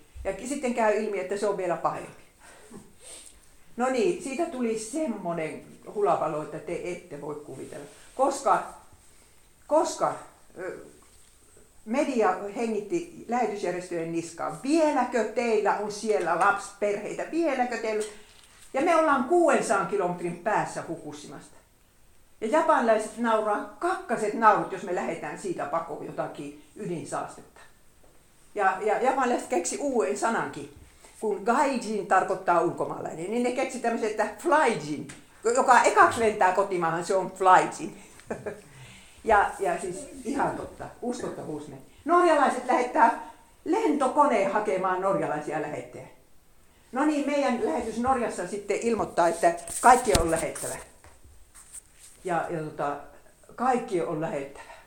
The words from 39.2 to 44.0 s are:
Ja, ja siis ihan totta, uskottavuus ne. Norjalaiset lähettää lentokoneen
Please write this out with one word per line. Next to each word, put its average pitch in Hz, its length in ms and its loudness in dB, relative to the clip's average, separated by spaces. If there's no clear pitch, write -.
Ja, 202 320 6
ja 175 220 -2
siis - 280 -8
ihan 254 320 -2
totta, - 280 -12
uskottavuus 165 640 -8
ne. 135 80 -14
Norjalaiset 294 640 4
lähettää 240 640 2
lentokoneen 269 880 2